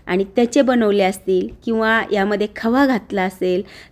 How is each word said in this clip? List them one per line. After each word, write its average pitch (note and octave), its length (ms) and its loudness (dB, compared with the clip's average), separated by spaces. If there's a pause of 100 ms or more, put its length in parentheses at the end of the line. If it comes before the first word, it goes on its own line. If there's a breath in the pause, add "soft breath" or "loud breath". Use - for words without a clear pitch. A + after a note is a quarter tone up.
आणि F#3 160 0
त्याचे A#3+ 380 0
बनवले A3+ 420 2
असतील F#3+ 440 -2 (180)
किंवा A3 460 0
यामध्ये G#3 440 0
खवा B3 300 2
घातला G#3 380 -2
असेल, F#3 380 -2 (300 loud breath)